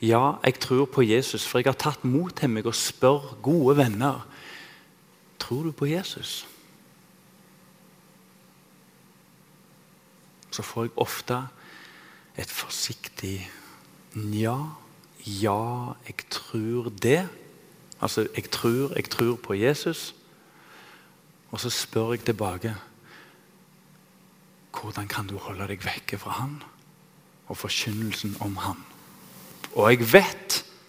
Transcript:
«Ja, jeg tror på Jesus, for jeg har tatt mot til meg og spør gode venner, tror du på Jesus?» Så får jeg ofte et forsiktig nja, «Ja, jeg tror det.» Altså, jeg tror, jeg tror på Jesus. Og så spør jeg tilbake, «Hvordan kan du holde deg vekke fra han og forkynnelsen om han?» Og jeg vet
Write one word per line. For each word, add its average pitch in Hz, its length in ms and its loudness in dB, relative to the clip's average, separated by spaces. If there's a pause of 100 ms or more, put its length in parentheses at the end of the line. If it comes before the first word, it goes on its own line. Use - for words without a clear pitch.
«Ja, 120 440 6
jeg 127 160 4
tror 131 280 4
på 139 160 4
Jesus, 113 420 2
for - 140 2
jeg 123 80 4
har 131 80 2
tatt - 320 -4
mot 160 240 0
til - 180 0
meg 107 160 -2
og 113 80 -2
spør 139 600 2 (100)
gode 143 320 6
venner, 123 480 2 (1120)
tror 147 300 -4
du 156 80 -4
på 143 140 0
Jesus?» - 560 -6 (4000)
Så - 120 -8
får 117 260 -4
jeg - 80 -8
ofte 123 460 -2 (920)
et - 140 -8
forsiktig - 1000 -8 (680)
nja, 107 400 0 (680)
«Ja, 110 680 0 (160)
jeg - 80 -12 (140)
tror 117 580 -4
det.» 120 400 2 (720)
Altså, 107 260 0 (100)
jeg - 140 -6
tror, 127 460 0
jeg - 80 -2
tror 117 320 2
på - 180 -4
Jesus. 147 600 0 (1400)
Og 113 100 -8
så 123 100 -4
spør 113 420 -2
jeg 117 80 -2
tilbake, 107 560 -2 (2000)
«Hvordan 107 280 -8
kan 104 180 -6
du 98 120 -8
holde 98 300 -8
deg 95 160 -8
vekke - 340 -6
fra - 120 -10
han 143 320 -6 (840)
og 98 80 -8
forkynnelsen 104 840 -4
om 101 160 -4
han?» 98 240 -4 (960)
Og 107 160 6
jeg 120 220 4
vet - 520 6 (240)